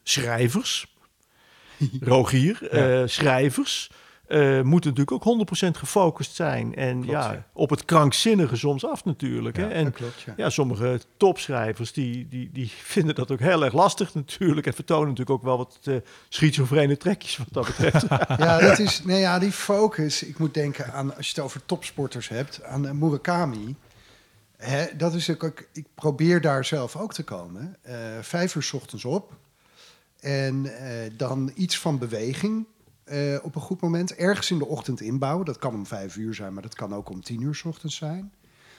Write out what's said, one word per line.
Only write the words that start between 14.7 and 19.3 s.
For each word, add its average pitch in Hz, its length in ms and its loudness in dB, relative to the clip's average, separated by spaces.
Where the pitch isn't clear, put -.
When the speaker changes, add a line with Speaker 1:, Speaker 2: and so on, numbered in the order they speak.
Speaker 1:
vertonen 151 340 0
natuurlijk 123 280 -2
ook 110 60 -4
wel 127 140 0
wat, 123 280 -6
eh, 135 100 -2
schizofrene 143 680 4
trekjes - 400 -2
wat 120 140 -8
dat 123 160 -2
betreft. - 420 4
Speaker 2:
<laughs> 139 360 2
Ja, 165 160 6
dat 190 180 8
is, 190 260 0
nee, 185 160 2
ja, 180 180 4